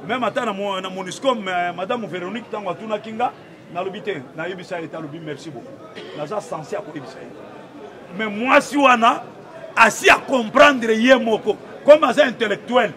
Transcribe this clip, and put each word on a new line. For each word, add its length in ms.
Même 160
ata 220
na 80
mo-, 280
na 80
monusco, 460
ma-, 380
Madame 340
Véronique 400
ntango 240
atunaki 420
nga, 180
nalobi 280
te, 200
nayebisa 440
ye 80
te, 80
alobi 240
merci 300
beaucoup. 200
Naza 220
censé 360
akoyebisa 440
ye. 80
Mais 100
mwasi 500
wana, 460
asi 340
a 60
comprendre 800
ye 200
moko, 420
comme 200
aza 200
intellectuel. 720